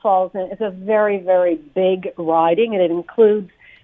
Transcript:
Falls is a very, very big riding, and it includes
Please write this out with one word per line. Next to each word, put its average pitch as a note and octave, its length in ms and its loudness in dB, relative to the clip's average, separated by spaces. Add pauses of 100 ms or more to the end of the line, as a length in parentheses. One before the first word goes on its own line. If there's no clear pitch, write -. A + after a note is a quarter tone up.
Falls F#3 340 0
is F#3 260 -8
a G#3+ 100 -4
very, G3+ 480 0
very F3+ 380 0
big F#3 600 -2
riding, E3+ 580 0
and F#3 80 0
it E3 80 2
includes G3+ 600 0 (340)